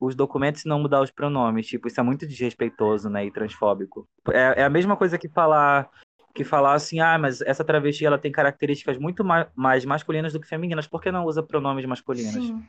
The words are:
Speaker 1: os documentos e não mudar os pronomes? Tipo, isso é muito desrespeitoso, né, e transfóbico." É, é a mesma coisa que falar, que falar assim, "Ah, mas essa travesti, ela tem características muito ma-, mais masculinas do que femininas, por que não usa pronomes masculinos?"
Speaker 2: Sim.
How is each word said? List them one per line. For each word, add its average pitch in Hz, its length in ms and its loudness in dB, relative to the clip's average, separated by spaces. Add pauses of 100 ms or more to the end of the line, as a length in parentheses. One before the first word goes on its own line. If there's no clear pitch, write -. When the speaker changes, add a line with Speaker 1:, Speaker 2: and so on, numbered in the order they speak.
Speaker 1:
os 131 140 -2
documentos 139 500 -2
e 160 40 -6
não 147 120 0
mudar 139 220 4
os 131 80 -2
pronomes? 120 560 -2
Tipo, 120 220 -8
isso 120 120 -2
é - 20 4
muito 139 240 -2
desrespeitoso, 113 840 -2
né, 101 160 -4
e 101 40 -8
transfóbico." 104 760 -4 (240)
É, 127 300 4
é 139 40 4
a 139 60 4
mesma 185 260 2
coisa 175 220 0
que 165 100 -14
falar, 147 600 4 (440)
que 135 100 -6
falar 139 300 4
assim, 151 260 -2
"Ah, 165 180 4
mas 135 220 -2
essa 135 240 -2
travesti, 147 420 0
ela 143 120 4
tem 147 120 -6
características 139 680 -2
muito 180 260 -4
ma-, 165 320 2
mais 131 280 2
masculinas 156 480 -4
do 156 80 -6
que 151 60 -16
femininas, 160 400 -6
por 165 160 -8
que 190 80 -4
não 180 140 -2
usa 160 180 -2
pronomes 139 440 -2
masculinos?" 120 460 -6
Speaker 2:
Sim. 226 360 -6